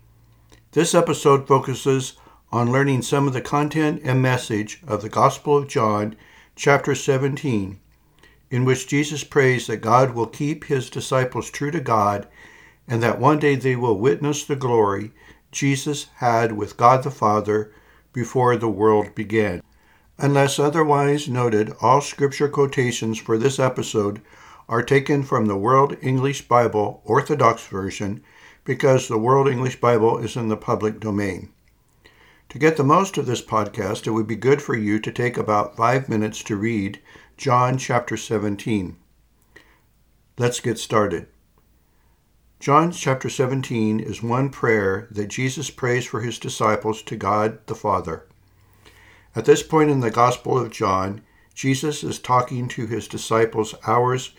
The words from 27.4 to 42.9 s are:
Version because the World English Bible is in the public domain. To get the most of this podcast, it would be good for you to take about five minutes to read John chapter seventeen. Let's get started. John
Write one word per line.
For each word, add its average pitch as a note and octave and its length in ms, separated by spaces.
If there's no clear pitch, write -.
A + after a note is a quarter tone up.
Version G2 540
because C3 420
the A#2 100
World C3 300
English B2+ 320
Bible A#2 380
is A#2+ 180
in A#2 140
the G#2+ 80
public G#2+ 420
domain. G2 540
To B2+ 100
get D#3 160
the C#3+ 80
most F3+ 340
of C3 100
this A#2+ 140
podcast, G#2 680
it A#2 40
would A2 160
be A2+ 80
good C3 260
for C3+ 140
you G#2+ 240
to C3 100
take B2 280
about G#2+ 400
five B2+ 320
minutes G#2+ 340
to G#2+ 140
read G#2 420
John B2 400
chapter A#2+ 400
seventeen. G2+ 800
Let's A#2+ 220
get A2+ 200
started. G2+ 480
John D#3 320